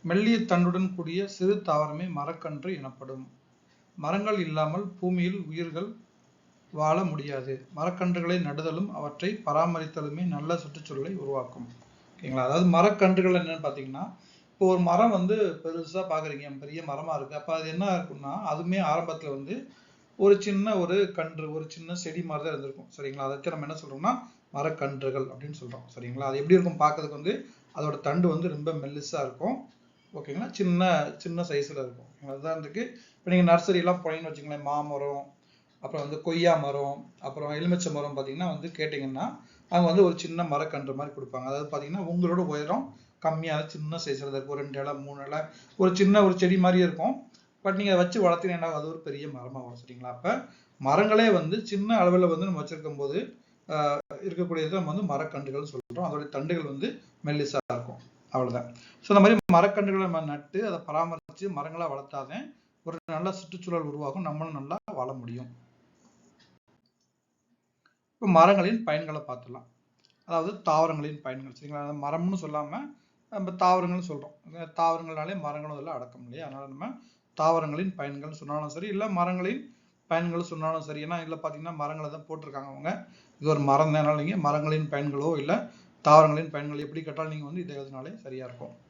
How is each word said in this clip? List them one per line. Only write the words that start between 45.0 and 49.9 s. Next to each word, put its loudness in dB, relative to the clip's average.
மூணு -12
இலை, -4
ஒரு 6
சின்ன 8
ஒரு 6
செடி 6
மாதிரி 8
இருக்கும். 0
But 2
நீங்க 4
வச்சு 4
வளர்த்தீங்கன்னா 4
என்ன -2
ஆகும்? -2
அது -6
ஒரு -10
பெரிய -8
மரமா -10
வரும். -14
சரிங்களா? -14